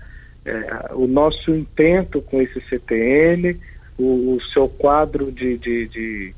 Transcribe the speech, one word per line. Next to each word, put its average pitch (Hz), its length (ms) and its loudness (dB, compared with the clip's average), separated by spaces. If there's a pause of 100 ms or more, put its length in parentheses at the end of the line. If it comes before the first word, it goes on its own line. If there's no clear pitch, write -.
(440)
é, 113 500 -8
o 127 140 0
nosso 147 480 2
intento 160 640 2
com 135 200 -2
esse 127 200 -4
C 123 180 -6
T - 160 -4
N, 165 640 2 (400)
o, 127 380 2
o 120 60 -2
seu 135 260 2
quadro 143 640 0
de, 123 260 -2
de, 117 300 -4
de, 107 500 -10